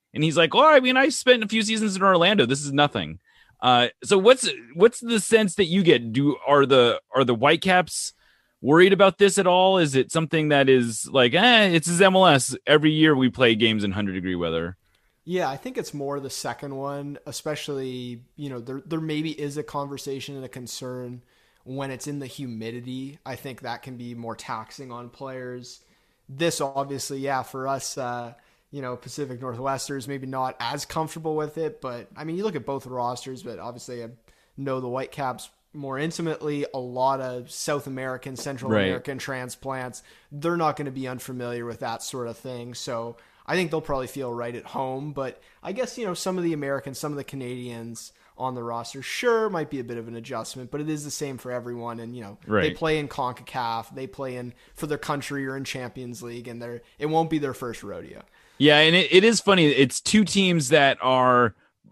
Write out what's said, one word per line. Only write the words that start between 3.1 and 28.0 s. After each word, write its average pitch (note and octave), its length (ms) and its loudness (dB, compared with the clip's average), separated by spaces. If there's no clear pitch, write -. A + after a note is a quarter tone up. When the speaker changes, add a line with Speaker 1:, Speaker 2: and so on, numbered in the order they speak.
Speaker 1:
Uh, B2 260 6
so G3 140 4
what's, A3 320 6
what's G#3 260 4
the A#3 180 0
sense G#3+ 360 2
that G3+ 100 2
you F3 180 2
get? A#2+ 300 4
Do, C#3 240 2
are C#3 200 6
the, A#2+ 340 6
are C3 100 4
the B2 100 2
Whitecaps E3+ 800 2
worried E3+ 320 8
about F#3+ 240 6
this G3 220 6
at F#3+ 80 2
all? F#3 320 6
Is D3+ 160 2
it C3 180 2
something D#3 380 0
that C#3 180 6
is A#2+ 420 4
like, B2 220 6
"Eh, G#3+ 360 6
it's E3 180 4
his E3+ 160 4
M F#3+ 120 8
L F#3+ 120 8
S. C3+ 280 4
Every D3+ 260 6
year D#3 240 6
we C3 140 4
play A#2+ 240 4
games A2 280 2
in G2+ 100 -2
hundred G2+ 200 -4
degree F#2 240 -4
weather"? E2+ 400 -4
Speaker 2:
Yeah, E3+ 240 -4
I C3+ 80 -6
think B3+ 220 -10
it's - 160 -10
more C#3 260 -6
the C3+ 80 -10
second C3+ 480 -10
one, C#3+ 480 -10
especially, C3 1000 -8
you C#3+ 140 -10
know, B2 100 -10
there, C3 240 -10
there D#3+ 160 -6
maybe D#3 300 -4
is D3 260 -8
a D3+ 60 -6
conversation C#3 760 -8
and C3+ 80 -12
a B2 60 -14
concern B2+ 720 -12
when C3+ 260 -8
it's B2+ 160 -10
in D3 120 -8
the C#3 80 -10
humidity. B2 1000 -10
I C3 100 -10
think B2+ 240 -14
that A#2+ 220 -10
can B2+ 160 -14
be A#2+ 160 -12
more A#2 200 -10
taxing A#2+ 560 -12
on A#2+ 200 -14
players. B2+ 680 -14
This D#3 360 -2
obviously, C#3 560 -6
yeah, C3+ 240 -2
for C3 260 -8
us, C3+ 300 -6
uh, A#2+ 340 -8